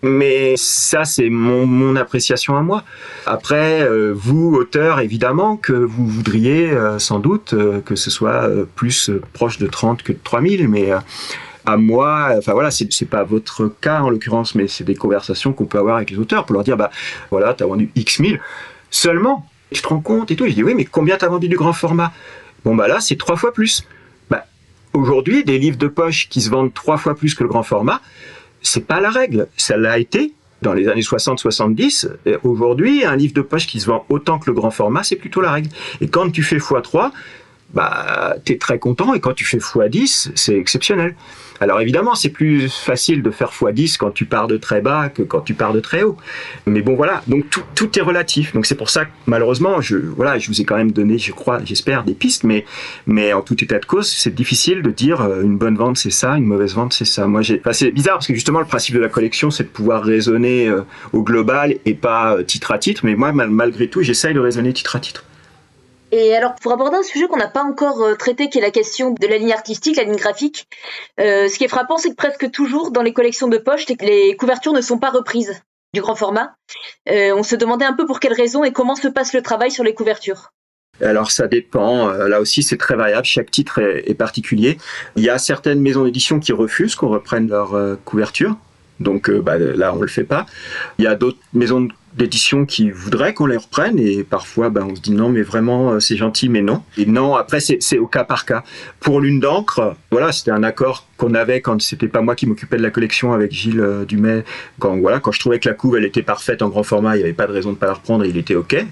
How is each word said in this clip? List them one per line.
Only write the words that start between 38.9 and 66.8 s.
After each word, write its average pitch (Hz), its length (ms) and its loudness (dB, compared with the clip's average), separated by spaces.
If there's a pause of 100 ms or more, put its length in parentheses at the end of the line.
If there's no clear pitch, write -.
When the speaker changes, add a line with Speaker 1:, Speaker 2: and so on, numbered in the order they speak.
Speaker 1:
Et 185 60 0
quand 127 120 -2
tu - 120 -6
fais - 140 -2
fois - 300 0
dix, 180 480 0
c'est - 180 0
exceptionnel. 170 640 0 (440)
Alors 101 200 2
évidemment, 160 360 0
c'est - 140 -2
plus 147 380 2
facile 131 540 -2
de 110 80 0
faire 110 220 -4
fois - 180 0
dix 147 260 0
quand 104 140 -2
tu - 140 -4
pars 113 240 -2
de 110 80 0
très 110 240 -2
bas 143 280 0
que 117 140 -6
quand 82 200 -2
tu 110 120 -6
pars 107 180 -2
de 110 60 2
très 165 240 -2
haut. 214 140 2 (500)
Mais 104 160 2
bon, 127 140 2
voilà. 160 320 0
Donc 143 220 2
tout, 185 120 -4 (140)
tout 214 200 -2
est 196 60 2
relatif. 165 500 0
Donc 110 140 0
c'est - 80 0
pour - 160 -6
ça 156 140 0
que 151 60 -10 (160)
malheureusement, 123 540 2
je, 101 160 -2
voilà, 117 440 -2
je - 80 -8
vous 107 120 -2
ai 101 40 2
quand 104 100 0
même 113 160 2
donné, 107 280 2
je 107 120 -6
crois, 120 340 -4
j'espère, 117 380 -2
des - 120 -2
pistes. - 280 -2
Mais, 107 220 2 (420)
mais 107 260 2
en 98 100 0
tout - 200 -2
état 107 160 0
de - 60 -4
cause, 202 260 0
c'est - 240 -2
difficile 165 480 0
de 127 80 2
dire, 143 300 0
euh, 98 220 0
une 101 140 2
bonne 110 200 2
vente, 123 220 0
c'est 101 120 -2
ça, 131 240 0
une 135 120 2
mauvaise 101 280 2
vente, 120 200 -2
c'est 117 100 -2
ça. 98 240 0
Moi, 107 140 2
j'ai, 113 180 2
enfin, 117 120 0
c'est 127 200 2
bizarre 170 220 2
parce 175 120 -4
que 127 80 0
justement, 151 240 0
le 156 80 0
principe 120 300 -2
de 120 40 4
la 113 80 2
collection, 120 440 0
c'est 147 120 -4
de - 40 -8
pouvoir 110 340 0
raisonner, 113 640 2
euh, 101 160 0 (300)
au 110 100 2
global 120 640 2
et 107 100 0
pas, 113 400 0
euh, 90 80 0
titre - 300 -4
à 104 60 0
titre. 202 260 -2
Mais 110 100 2
moi, 135 160 2
mal-, 131 200 0
malgré 113 360 2
tout, 180 160 -2
j'essaye 156 320 0
de 139 60 2
raisonner 123 320 0
titre - 240 -6
à - 20 -2
titre. - 260 -12 (920)
Speaker 2:
Et 226 220 4
alors, 247 200 0
pour 240 160 -2
aborder 277 260 0